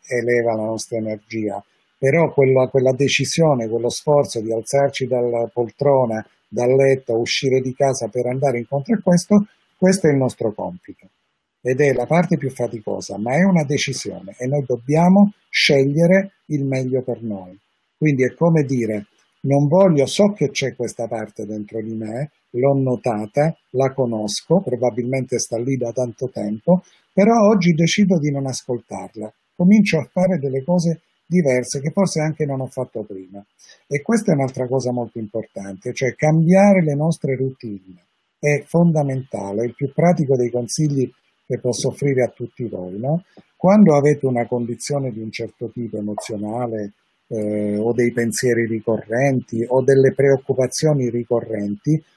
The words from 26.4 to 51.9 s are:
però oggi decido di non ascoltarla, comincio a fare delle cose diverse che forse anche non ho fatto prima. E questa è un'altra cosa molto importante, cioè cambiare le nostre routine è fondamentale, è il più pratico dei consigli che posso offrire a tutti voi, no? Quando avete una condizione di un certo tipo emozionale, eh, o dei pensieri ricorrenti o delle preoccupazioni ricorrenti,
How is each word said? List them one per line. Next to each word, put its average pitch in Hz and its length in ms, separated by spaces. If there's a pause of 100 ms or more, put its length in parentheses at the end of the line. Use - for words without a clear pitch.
però 208 220 (140)
oggi 175 240
decido 170 460
di 147 120
non 139 160
ascoltarla, 107 840 (240)
comincio 196 420
a 135 120
fare 185 280
delle 135 240
cose 170 380 (260)
diverse 139 540
che 151 100
forse 185 300
anche 151 240
non 135 160
ho 131 60
fatto 120 360
prima. 98 420 (440)
E 143 140
questa 214 280
è 165 40
un'altra 131 340
cosa 127 240
molto 120 260
importante, 104 760
cioè 123 220
cambiare 180 680
le 151 120
nostre 147 400
routine 107 680 (340)
è 147 260
fondamentale, 135 1000
è 120 40
il 120 80
più 139 180
pratico 151 440
dei 120 140
consigli 127 600 (360)
che 123 120
posso 123 300
offrire 131 360
a 117 40
tutti - 360
voi, 92 340
no? 151 260 (320)
Quando 185 400
avete 143 300
una 120 200
condizione 123 680
di 110 80
un 110 100
certo 113 400
tipo 110 260
emozionale, 104 960 (360)
eh, 104 500
o 113 140
dei 120 200
pensieri 117 540
ricorrenti 113 1000
o 127 160
delle 135 300
preoccupazioni 135 960
ricorrenti, 113 920 (140)